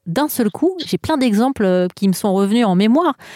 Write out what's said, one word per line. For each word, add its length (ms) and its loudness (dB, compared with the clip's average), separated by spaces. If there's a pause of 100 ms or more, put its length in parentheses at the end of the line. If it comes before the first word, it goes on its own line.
d'un 240 -2
seul 200 -2
coup, 360 -2
j'ai 120 -4
plein 200 -2
d'exemples, 480 0
euh, 280 2
qui 140 -2
me 60 2
sont 200 -2
revenus 320 2
en 100 2
mémoire, 400 2 (200)